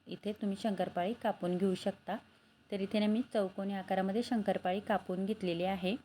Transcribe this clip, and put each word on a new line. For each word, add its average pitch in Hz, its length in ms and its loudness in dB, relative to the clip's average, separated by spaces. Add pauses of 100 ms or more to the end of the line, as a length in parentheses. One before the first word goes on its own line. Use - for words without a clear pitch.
इथे 196 240 -6
तुम्ही 202 300 -2
शंकरपाळी 185 520 0
कापून 180 440 -2
घेऊ 190 180 2
शकता. 190 400 -4 (560)
तर 202 80 -2
इथे 196 200 0
ना, 208 60 4
मी 214 160 4 (120)
चौकोनी 196 400 0
आकारामध्ये 190 500 0
शंकरपाळी 190 560 0
कापून 190 460 0
घेतलेली 180 380 0
आहे. 190 420 0